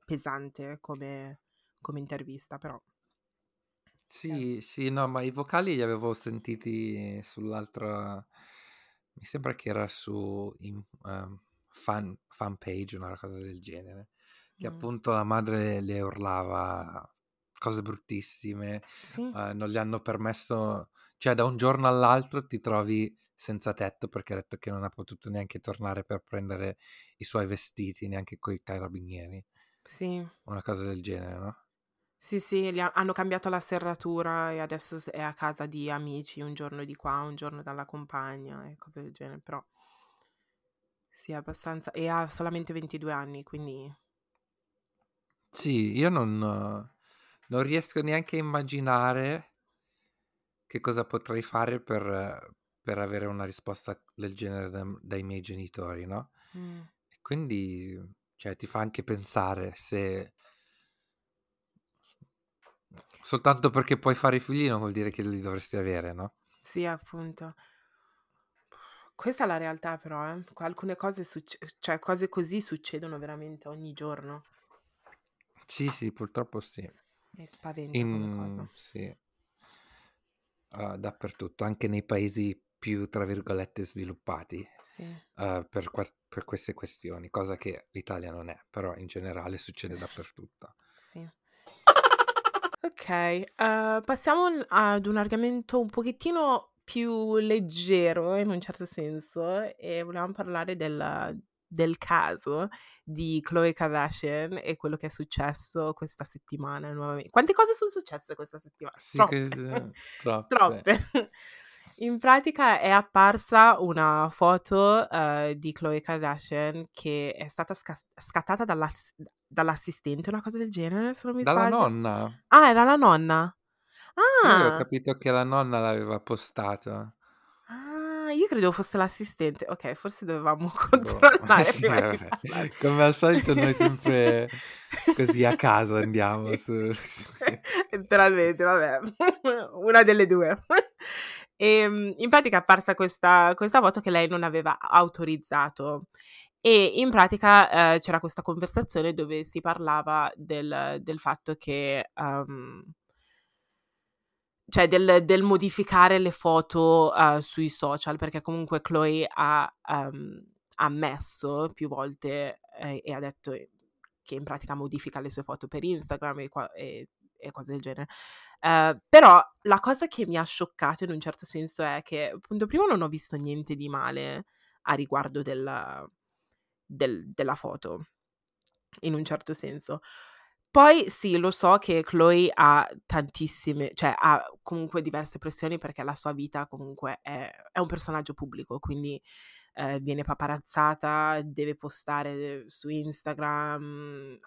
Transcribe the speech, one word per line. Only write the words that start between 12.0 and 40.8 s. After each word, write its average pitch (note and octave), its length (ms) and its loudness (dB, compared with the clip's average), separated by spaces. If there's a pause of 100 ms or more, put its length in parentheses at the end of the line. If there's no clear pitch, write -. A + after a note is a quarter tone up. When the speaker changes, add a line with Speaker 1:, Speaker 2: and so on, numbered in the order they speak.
Speaker 2:
fan G2+ 300 -10
page, G2 400 -12
una F#2 180 -14
cosa F#2+ 240 -16
del F#2 220 -16
genere, F#2+ 480 -20 (460)
che - 100 -18
Speaker 1:
Mh. - 20 -8
Speaker 2:
appunto A#2+ 440 -8
la G#2+ 120 0
madre G#2+ 580 -2
le G2+ 200 -6
urlava F#2 1040 -6 (520)
cose A2 240 -6
bruttissime, G#2 1000 -12 (200)
Speaker 1:
Sì. A#3+ 340 -12
Speaker 2:
ehm, G#2 220 -8
non G#2 120 -6
gli G#2+ 80 -4
hanno A2 240 -4
permesso, A2 880 -6 (280)
cioè B2 180 0
da A#2 100 2
un B2+ 120 -2
giorno C3 300 2
all'altro B2+ 600 2
ti A2+ 120 -8
trovi G#2+ 560 -2 (200)
senza G#2 380 -8
tetto - 360 -8
perché - 240 -12
ha F#2+ 40 -8
detto F#2+ 200 -14
che - 140 -12
non G2 120 -8
ha G2 60 -6
potuto - 400 -18
neanche G2+ 300 -10
tornare G2 440 -10
per G2+ 200 -10
prendere G2 540 -10 (400)
i - 80 -18
suoi G#2+ 220 -4
vestiti, G2 600 -10
neanche G2 320 -12
coi G2 220 -10
carabinieri. F2+ 840 -12 (420)
Speaker 1:
Sì. F3+ 400 -8 (240)
Speaker 2:
Una G2+ 120 -8
cosa G2 220 -8
del F#2+ 180 -8
genere, F2+ 360 -10
no? G2 200 -14 (640)
Speaker 1:
Sì, - 180 -6
sì, F#3+ 320 -4
li F3 100 -4
ha, F3 120 -2
hanno F#3+ 200 -2
cambiato F#3+ 360 -4
la F3+ 100 -2
serratura E3+ 920 -6
e D#3+ 80 -8
adesso D#3 400 -10
s-, - 100 -16
è - 120 -12
a D3+ 120 -8
casa D3+ 320 -6
di D3 240 -10
amici, D3 520 -10
un D3 120 -12
giorno C#3+ 300 -12
di C#3+ 120 -14
qua, C#3+ 260 -6
un D3 140 -12
giorno D3 280 -14
dalla C#3+ 220 -12
compagna C#3 840 -14
e D3+ 80 -20
cose D3+ 240 -20
del C#3+ 120 -18
genere, C#3+ 280 -18
però C#3+ 220 -14 (1500)